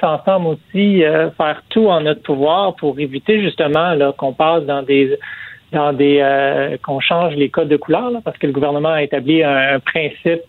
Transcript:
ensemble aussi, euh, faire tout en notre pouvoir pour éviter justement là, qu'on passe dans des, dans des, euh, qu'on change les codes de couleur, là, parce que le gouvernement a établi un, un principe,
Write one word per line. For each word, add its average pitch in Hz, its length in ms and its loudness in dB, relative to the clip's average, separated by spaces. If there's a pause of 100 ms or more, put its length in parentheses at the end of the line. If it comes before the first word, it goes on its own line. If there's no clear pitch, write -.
ensemble 175 460 0
aussi, 190 560 0
euh, 156 280 2
faire 151 380 -2
tout 220 200 2
en 170 120 2
notre 151 200 -2
pouvoir 165 540 0
pour 139 240 -4
éviter 147 420 -2
justement 165 520 0
là, 147 240 2
qu'on 135 160 -4
passe 160 300 2
dans 139 200 -4
des, 139 340 2 (560)
dans 147 180 0
des, 143 300 4
euh, 139 600 0
qu'on 139 160 -6
change 170 360 0
les 143 140 0
codes 160 200 -2
de 147 80 4
couleur, 180 320 -2
là, 240 140 -4
parce - 140 -8
que 151 100 -2
le 139 60 -2
gouvernement 147 400 0
a 151 100 0
établi 143 400 0
un, 139 320 2
un 131 40 -2
principe, 165 680 -4